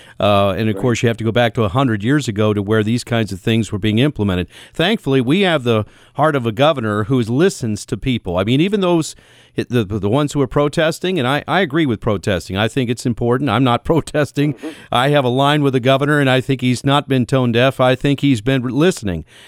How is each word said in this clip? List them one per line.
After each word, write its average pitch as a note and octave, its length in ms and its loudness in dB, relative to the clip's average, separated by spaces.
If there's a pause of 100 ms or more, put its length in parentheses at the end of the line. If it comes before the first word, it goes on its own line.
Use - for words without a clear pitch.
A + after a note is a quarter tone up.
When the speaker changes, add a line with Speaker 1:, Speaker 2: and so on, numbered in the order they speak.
(180)
Speaker 1:
Uh, G2+ 320 2
and A2 180 -2
of G#2 80 -2
Speaker 2:
Right. F#2 60 -8
Speaker 1:
course, A#2+ 200 0
you A#2+ 60 2
have A#2 80 -2
to A2 80 -10
go A2+ 80 -2
back A#2 220 0
to A#2 100 0
a G2+ 40 0
hundred A2 360 0
years C#3 240 0
ago G#2+ 260 0
to G2+ 80 0
where G#2+ 220 2
these A#2 180 -2
kinds A2+ 300 -2
of F#2 80 -10
things A2+ 320 0
were G#2 80 -6
being G#2+ 180 0
implemented. G#2 480 0 (260)
Thankfully, D#3 480 0
we C#3 200 2
have E3 240 0
the A2 200 2 (300)
heart D3 220 2
of A#2+ 100 -2
a A2+ 60 0
governor A2 520 0
who B2+ 160 0
listens A#2+ 640 -2
to - 100 -6
people. G2+ 420 -4
I G2 60 2
mean, B2+ 160 2
even G3+ 200 0
those, F3 360 0 (400)
the, A#2 280 -2
the G2 240 -4
ones C#3+ 240 0
who D3 80 -2
are C3 60 0
protesting, D#3+ 720 -2
and A#2+ 80 0
I, C#3 220 0
I E3 120 0
agree D#3+ 240 0
with A#2 160 -2
protesting. F#2+ 560 -2
I A2 120 0
think B2+ 200 -2
it's A#2 160 -6
important. B2 460 0
I'm A#2 140 2
not A#2+ 200 0
<laughs> - 80 -2
protesting. D3 600 -2
Speaker 3:
Mm-hmm. - 140 -12 (240)
Speaker 1:
I B2+ 160 2
have D3 160 2
a B2 40 2
line C#3 340 2
with C#3 100 2
the B2+ 80 0
governor, C#3 400 2
and C3+ 100 2
I C3 100 4
think C3 200 -2
he's B2+ 240 0
not C#3+ 240 0
been B2+ 180 0
tone B2+ 240 0
deaf. B2 300 2
I B2+ 160 4
think C#3+ 240 0
he's C3+ 200 2
been C3 220 0
listening. A#2 600 0 (240)